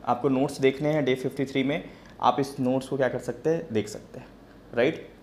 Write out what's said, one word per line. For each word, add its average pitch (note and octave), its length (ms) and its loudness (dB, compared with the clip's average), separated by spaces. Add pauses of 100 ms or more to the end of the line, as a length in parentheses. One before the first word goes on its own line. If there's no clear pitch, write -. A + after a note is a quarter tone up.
आपको C#3 220 0
नोट्स C3+ 320 2
देखने C3+ 280 4
हैं, D3+ 160 2
डे B2+ 100 4
फिफ्टी C3 300 -2
थ्री C3+ 180 0
में D3 220 -2 (360)
आप A#2+ 200 4
इस C3+ 200 -4
नोट्स C3 280 0
को C#3 80 -4
क्या C3 120 2
कर B2+ 100 -2
सकते B2 320 -2
हैं, E3 220 -2
देख G#2+ 160 0
सकते - 300 -14
हैं, - 80 -16 (480)
राइट। C3+ 340 2 (140)